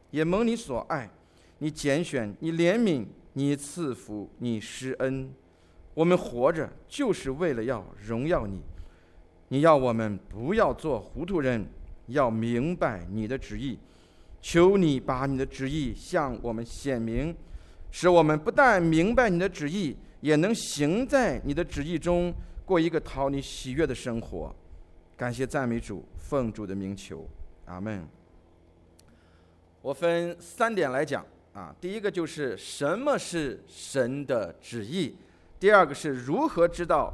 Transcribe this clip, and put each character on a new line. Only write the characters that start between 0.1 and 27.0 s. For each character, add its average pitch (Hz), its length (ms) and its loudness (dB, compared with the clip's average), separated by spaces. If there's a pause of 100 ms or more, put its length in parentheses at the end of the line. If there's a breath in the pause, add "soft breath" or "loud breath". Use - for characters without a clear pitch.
也 151 120 0
蒙 190 220 2
你 233 100 2
所 139 240 -6 (100)
爱。 185 200 -4 (480 soft breath)
你 151 120 -4
拣 147 320 0
选， 120 380 -2
你 165 140 -2
怜 170 240 4
悯， 165 280 2 (280)
你 139 200 2
赐 143 400 -6
福， 104 440 -10
你 117 240 -2
施 - 380 -8
恩。 131 340 -2 (600 soft breath)
我 160 120 4
们 175 120 6
活 127 320 2
着 160 220 -2 (160)
就 269 240 -2
是 135 200 -2
为 151 220 0
了 113 80 -4
要 113 240 -4 (160)
荣 113 240 -2
耀 151 220 0
你。 95 140 -8 (880 soft breath)
你 135 100 0
要 160 160 8
我 127 160 4
们 110 260 0 (120)
不 123 240 -4
要 190 200 4
做 139 240 -2
糊 - 280 -8
涂 180 160 -2
人， 123 240 0 (420)
要 127 240 2
明 117 420 0
白 123 380 -4
你 107 160 -4
的 131 100 -4
旨 107 220 -8
意。 123 180 -6 (640 soft breath)
求 180 360 6
你 156 200 4
把 131 280 -4
你 135 120 -2
的 131 80 -2
旨 131 240 -6
意 139 240 -2
向 131 480 -2
我 117 120 -4
们 117 120 -6
显 127 360 -4
明， 123 340 -2 (560 loud breath)
使 - 160 2
我 170 160 10
们 151 160 4
不 156 100 -4
但 240 320 6
明 165 320 4
白 240 160 6
你 175 80 2
的 185 120 2
旨 151 200 -6
意， 160 280 -2 (240 loud breath)
也 151 160 4
能 202 180 4
行 175 500 0
在 220 380 2
你 143 100 -2
的 156 80 -2
旨 147 220 -4
意 160 160 -2
中， 175 340 0 (300 loud breath)
过 185 160 4
一 165 100 4
个 165 120 0
讨 139 280 -4
你 139 120 -2
喜 - 320 -10
悦 156 120 2
的 127 80 0
生 113 280 -6
活。 80 340 -10 (640)
感 123 160 -4
谢 127 120 -4
赞 131 220 -2
美 117 100 0
主， 104 280 -8 (100)
奉 123 380 -2
主 107 120 -8
的 92 80 -8
名 98 220 -6
求， - 320 -12 (380)